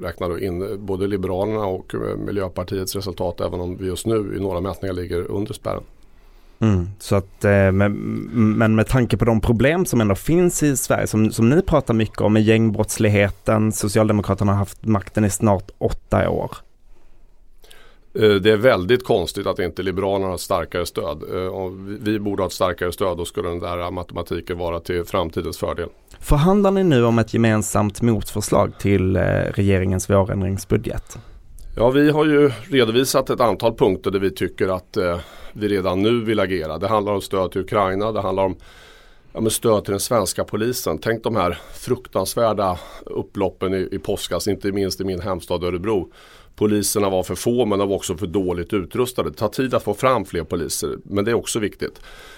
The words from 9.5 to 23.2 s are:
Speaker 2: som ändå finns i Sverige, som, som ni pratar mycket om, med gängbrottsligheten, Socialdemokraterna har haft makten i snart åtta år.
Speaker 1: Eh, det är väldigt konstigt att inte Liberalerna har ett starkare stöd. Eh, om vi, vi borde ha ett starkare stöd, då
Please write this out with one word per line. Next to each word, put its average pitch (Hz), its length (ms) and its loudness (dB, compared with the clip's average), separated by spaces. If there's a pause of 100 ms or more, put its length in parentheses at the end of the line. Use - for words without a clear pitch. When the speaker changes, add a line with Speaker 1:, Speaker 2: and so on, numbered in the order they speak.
Speaker 2:
som 120 140 2
ändå 101 140 4
finns 175 480 2
i 143 140 4
Sverige, 104 300 0
som, 110 260 2
som 113 160 4
ni 160 140 6
pratar 143 320 2
mycket 110 260 0
om, 104 120 4
med 110 100 6
gängbrottsligheten, 107 1300 2
Socialdemokraterna 104 800 2
har 101 60 2
haft - 260 -6
makten 107 400 0
i 101 60 2
snart 101 480 0
åtta 101 520 0
år. 85 260 -6 (1600)
Speaker 1:
Eh, 107 120 6
det 101 200 6
är 110 60 6
väldigt 110 480 4
konstigt 98 420 0
att 95 120 -2
inte 90 240 -4
Liberalerna 95 440 0
har 92 80 -4
ett 85 60 -6
starkare 87 460 -2
stöd. 82 360 -8 (120)
Eh, 92 120 -4
om 95 400 -8
vi, 107 260 -4
vi 110 60 0
borde 101 240 -2
ha 92 40 0
ett 87 60 -8
starkare 90 400 -2
stöd, 92 240 -2
då 85 80 -6